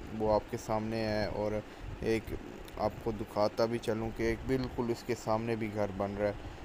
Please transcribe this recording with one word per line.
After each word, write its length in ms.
वो 160
आपके 260
सामने 400
है। 300
और 360
एक 200
आपको 320
दिखाता 540
भी 120
चलूँ 340
कि 140
एक 220
बिल्कुल 440
इसके 240
सामने 400
भी 120
घर 240
बन 180
रहा 200
है, 60